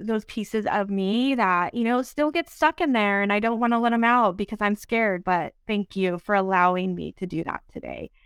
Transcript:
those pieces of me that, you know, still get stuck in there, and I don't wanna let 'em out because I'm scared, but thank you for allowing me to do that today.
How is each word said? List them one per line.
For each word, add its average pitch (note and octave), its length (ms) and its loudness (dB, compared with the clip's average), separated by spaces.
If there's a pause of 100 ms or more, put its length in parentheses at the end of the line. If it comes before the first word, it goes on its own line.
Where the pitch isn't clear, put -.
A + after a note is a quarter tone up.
those A3 200 -2
pieces G#3+ 420 -4
of G3+ 240 -2
me G#3+ 420 0
that, F#3 400 0
you A#3 100 -2
know, B3 200 0
still D4 260 -2
get E4 180 -2
stuck - 320 0
in D4+ 140 2
there, G3+ 300 2
and G3+ 100 0
I G#3 60 2
don't A3+ 200 0
wanna A#3+ 200 2
let A#3 120 2
'em A#3 120 2
out A#3 340 4
because G#3 240 -6
I'm G#3 140 2
scared, G#3 480 -2
but F3 320 -2 (100)
thank G#3 300 -4
you F3+ 240 0
for G#3 160 -2
allowing F#3 580 2
me E3 200 -8
to - 120 -8
do E3 200 -6
that - 180 -8 (100)
today. - 380 -12 (140)